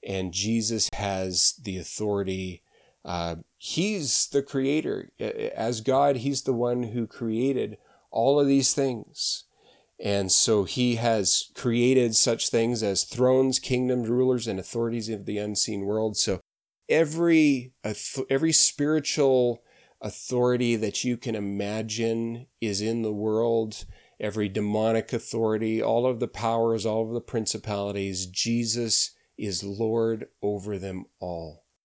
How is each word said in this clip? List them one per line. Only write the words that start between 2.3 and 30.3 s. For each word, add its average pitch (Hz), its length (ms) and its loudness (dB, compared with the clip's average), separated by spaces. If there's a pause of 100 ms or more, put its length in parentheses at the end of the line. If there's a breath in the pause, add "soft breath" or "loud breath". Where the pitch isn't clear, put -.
Uh, 85 320 -4 (200)
he's 185 680 -2
the 143 140 2
creator. 139 800 -2
A-, 110 360 -4
as 113 260 -2
God, 135 360 2
he's 127 240 -2
the 135 120 0
one 120 280 0
who 117 240 -4
created 117 720 -2 (320 soft breath)
all 135 300 4
of 143 80 4
these 139 260 4
things. - 680 -2 (560 soft breath)
And 101 320 0
so 107 320 4
he 123 320 0
has 113 580 2
created 120 640 4
such - 340 2
things 117 320 2
as 98 220 2
thrones, 127 560 2
kingdoms, 127 500 0
rulers, 127 380 2
and 95 120 -2
authorities 117 500 -4
of 101 160 -6
the 104 120 -4
unseen 104 480 -2
world. 110 320 0
So 95 220 0 (480)
every, 151 840 4 (100)
auth-, - 460 -4
every 143 220 2
spiritual 139 1120 2 (360 soft breath)
authority 123 760 0
that 107 280 -2
you 123 140 0
can 120 160 -6
imagine 110 1120 -2 (160)
is 101 200 -2
in 113 200 0
the 110 100 0
world, 110 760 0 (340 soft breath)
every 104 280 0
demonic 107 640 0
authority, 110 680 0
all 113 240 2
of 123 140 0
the 120 80 -2
powers, 113 580 0
all 110 220 0
of 113 60 -6
the 117 80 -4
principalities, 101 1040 -4
Jesus 117 880 -2 (220 soft breath)
is 95 260 -6
Lord 113 640 -2 (140)